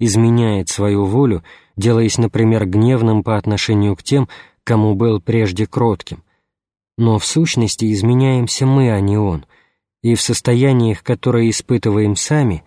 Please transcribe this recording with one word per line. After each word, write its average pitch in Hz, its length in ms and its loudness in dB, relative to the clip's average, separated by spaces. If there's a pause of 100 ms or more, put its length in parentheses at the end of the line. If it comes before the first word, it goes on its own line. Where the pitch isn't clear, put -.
изменяет 113 720 2
свою 101 340 0
волю, 107 400 0 (320)
делаясь, 113 420 0
например, 113 480 0
гневным 110 560 2
по 107 160 -2
отношению 104 560 0
к - 80 -10
тем, 139 260 0 (360)
кому 107 320 0
был 110 240 0
прежде 110 480 -2
кротким, - 560 -4 (760)
но 113 220 2
в - 40 -6
сущности 117 680 -2
изменяемся 123 760 0
мы, 135 240 2
а 104 100 0
не 98 160 0
Он, 92 300 -2 (560)
и 117 140 2
в - 40 -4
состояниях, 120 840 0
которые 117 460 0
испытываем 107 680 -2
сами, 123 500 -2